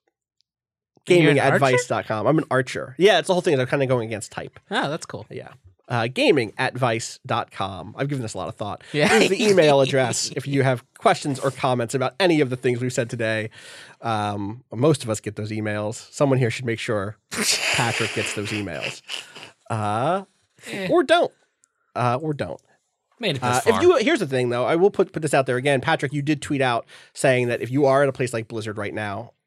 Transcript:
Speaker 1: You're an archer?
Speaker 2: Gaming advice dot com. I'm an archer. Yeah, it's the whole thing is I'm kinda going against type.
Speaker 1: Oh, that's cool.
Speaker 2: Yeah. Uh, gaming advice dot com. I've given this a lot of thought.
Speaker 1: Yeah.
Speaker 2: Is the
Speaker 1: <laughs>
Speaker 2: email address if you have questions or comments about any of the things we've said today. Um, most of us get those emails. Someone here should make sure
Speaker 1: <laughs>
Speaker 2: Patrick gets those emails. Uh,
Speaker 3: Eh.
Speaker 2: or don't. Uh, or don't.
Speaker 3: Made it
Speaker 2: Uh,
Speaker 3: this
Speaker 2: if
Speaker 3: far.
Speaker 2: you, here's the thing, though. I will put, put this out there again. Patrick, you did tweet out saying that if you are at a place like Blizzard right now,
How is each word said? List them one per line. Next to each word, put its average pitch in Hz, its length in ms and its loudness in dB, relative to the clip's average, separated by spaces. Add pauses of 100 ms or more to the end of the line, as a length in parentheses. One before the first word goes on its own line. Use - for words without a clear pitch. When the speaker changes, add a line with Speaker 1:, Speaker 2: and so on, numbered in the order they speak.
(1080)
Speaker 1:
You're 170 240 6
an 139 80 6
archer? - 0 -
Speaker 2:
Gaming - 20 -
advice 131 460 4
dot 110 200 -4
com. 107 200 -2
I'm 151 120 4
an 147 120 0
archer. 127 480 -4
Yeah, 190 200 6
it's 156 100 -4
the 190 60 4
whole 180 80 0
thing 170 120 2
is 139 60 4
I'm 156 60 0
kinda 143 200 0
going 123 220 0
against 110 240 -8
type. - 260 -14 (120)
Speaker 1:
Oh, 208 200 -2
that's 160 160 -8
cool. 101 240 -14
Speaker 2:
Yeah. - 180 -14 (380)
Uh, 120 220 -2
gaming 139 500 2
advice 123 680 -2
dot 117 240 -4
com. 95 480 -8
I've 135 100 -2
given 139 140 -6
this 110 100 -8
a 101 60 -12
lot 85 100 -6
of - 80 -12
thought. 101 260 -10 (100)
Speaker 1:
Yeah. 147 220 4
Speaker 2:
Is 214 140 6
the 196 160 0
Speaker 1:
<laughs> 214 40 4
Speaker 2:
email 151 340 8
address 131 520 0
if 131 120 -8
you 139 160 0
have 131 200 0 (160)
questions 160 400 0
or 135 120 -2
comments 123 440 -2
about 127 240 -2
any 170 220 4
of 135 80 2
the 127 80 -6
things 123 240 0
we've 123 120 -4
said 120 180 -4
today. 110 400 -4 (500)
Um, 104 720 -4
most 135 320 2
of 113 60 -4
us 107 100 -4
get 104 160 -10
those 107 140 -8
emails. 107 600 -6
Someone 135 260 2
here 120 120 2
should - 140 -8
make 117 140 -4
sure 107 460 -4
Speaker 1:
<laughs> - 60 -20
Speaker 2:
Patrick - 840 -2
gets 104 200 -4
those 104 160 -6
emails. 92 520 -8 (640)
Uh, 117 560 -2 (420)
Speaker 3:
Eh. 208 240 -6
Speaker 2:
or 330 120 4
don't. 320 300 2 (600)
Uh, 120 280 0
or 156 100 -4
don't. 110 280 -8 (600)
Speaker 3:
Made 190 160 -2
it 127 60 -8
Speaker 2:
Uh, 123 140 2
Speaker 3:
this - 100 0
Speaker 2:
if 226 80 4
Speaker 3:
far. 92 80 0
Speaker 2:
you, 359 140 6
here's 254 240 2
the 180 60 -4
thing, 127 220 0
though. 120 160 0
I 131 120 2
will 185 140 4
put, 196 220 -2
put 165 80 -8
this 156 140 -2
out 139 100 4
there 123 140 0
again. 131 240 2
Patrick, 151 320 0
you 143 80 -4
did 147 180 -2
tweet 139 220 -2
out 123 240 0 (260)
saying 123 360 2
that 120 120 -2
if 117 100 -6
you 139 140 0
are 135 180 6
at 143 60 4
a 131 40 -2
place 127 200 -4
like 113 160 -6
Blizzard 110 300 -8
right 101 160 -6
now, 107 380 -8 (140)